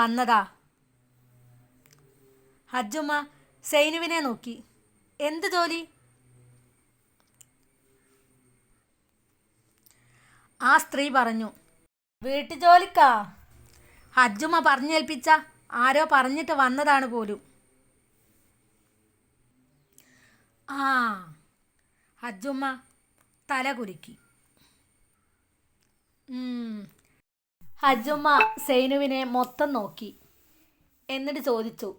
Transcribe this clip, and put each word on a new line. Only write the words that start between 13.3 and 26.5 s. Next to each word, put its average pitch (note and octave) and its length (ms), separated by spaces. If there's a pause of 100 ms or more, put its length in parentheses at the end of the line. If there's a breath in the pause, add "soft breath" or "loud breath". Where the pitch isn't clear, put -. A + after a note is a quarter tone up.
ഹജുമ B3+ 520
പറഞ്ഞേൽപ്പിച്ച D4+ 640 (420)
ആരോ C4+ 400
പറഞ്ഞിട്ട് C#4 420
വന്നതാണ് C4+ 540
പോലും. A3 320 (3250)
ആ, C#4 160 (1400)
ഹജുമ B3 420 (880)
തല C4 220
കുലുക്കി. G#3 420 (2250)
ഉം. B3 500 (1080)